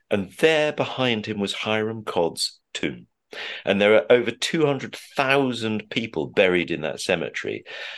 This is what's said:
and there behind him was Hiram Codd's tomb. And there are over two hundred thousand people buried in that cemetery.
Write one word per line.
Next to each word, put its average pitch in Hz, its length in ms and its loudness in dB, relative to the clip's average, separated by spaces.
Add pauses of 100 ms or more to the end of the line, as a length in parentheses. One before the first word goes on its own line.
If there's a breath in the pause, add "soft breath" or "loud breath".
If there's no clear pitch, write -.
(120)
and 98 280 -2
there 151 340 4
behind 120 520 -2
him 107 140 -4
was 98 140 -2
Hiram 110 500 -2
Codd's - 560 -2 (140)
tomb. 64 340 -6 (580 loud breath)
And 98 160 2
there 104 120 8
are 107 160 6
over 120 220 6
two 156 340 -2
hundred 131 300 -2
thousand 123 920 0
people 113 380 -4
buried 90 440 2
in 78 100 -4
that 76 200 -6
cemetery. - 640 -4 (320 loud breath)